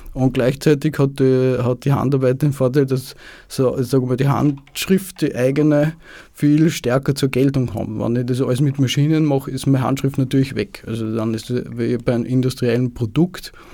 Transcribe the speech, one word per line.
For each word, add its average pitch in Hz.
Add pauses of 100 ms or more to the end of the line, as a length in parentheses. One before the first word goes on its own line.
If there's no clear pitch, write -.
(140)
Und 131
gleichzeitig 139
hat 139
die, 131
hat 123
die 139
Handarbeit 131
den 147
Vorteil, 135
dass 135 (320)
so, 131
sagen 127
wir, 127
die 135
Handschrift, 143
die 147
eigene, 147 (400)
viel 151
stärker 139
zur 139
Geltung 131
haben. 107
Wenn 113
ich 127
das 127
alles 123
mit 139
Maschinen 143
mache, 139
ist 131
meine 135
Handschrift 135
natürlich 135
weg. -
Also 113
dann 113
ist, 110
wie 120
bei 120
einem 120
industriellen 123
Produkt, 151 (200)